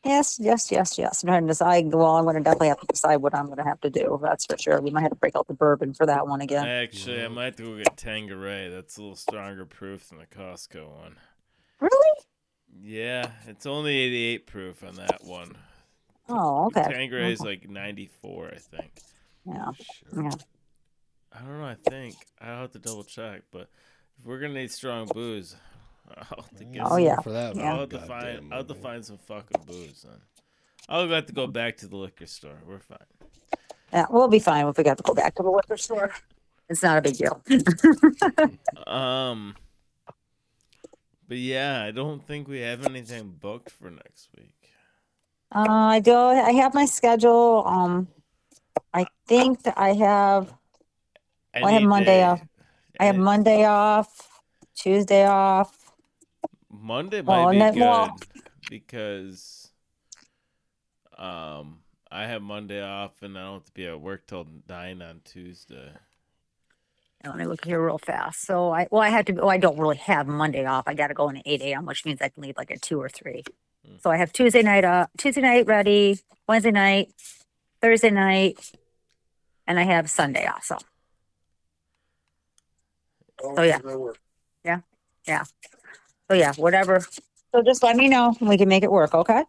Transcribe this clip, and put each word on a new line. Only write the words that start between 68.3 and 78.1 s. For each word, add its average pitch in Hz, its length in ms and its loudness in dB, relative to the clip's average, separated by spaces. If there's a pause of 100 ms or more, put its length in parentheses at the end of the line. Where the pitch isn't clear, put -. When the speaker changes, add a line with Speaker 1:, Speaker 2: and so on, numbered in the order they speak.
Speaker 1:
So 180 300 -2
I, 175 180 0
well, 214 120 2
I 214 80 4
have 220 160 2
to, 185 140 -4
oh, 196 80 2
I 190 100 4
don't 165 200 2
really 151 200 0
have 147 300 0
Monday 147 360 -2
off. 131 220 -2
I 143 80 -6
gotta 147 180 -4
go 143 160 -2
in 139 100 -8
at 131 60 -18
eight 139 160 -4
A 139 140 -6
M, 135 120 -8
which - 200 -10
means 143 160 -6
I 139 60 -4
can 147 140 -12
leave, 139 140 -12
like, - 140 -12
at 143 100 -12
two 151 220 -6
or 131 60 -10
three. - 340 -14 (440)
Speaker 2:
Hmm. - 140 -20
Speaker 1:
So 175 100 0
I 160 60 2
have 170 160 -2
Tuesday 240 300 6
night, 202 220 4
uh, 180 220 2 (120)
Tuesday 277 240 -2
night 247 240 4
ready, 208 540 4 (280)
Wednesday 220 220 2
night, 196 420 2 (720)
Thursday 226 280 4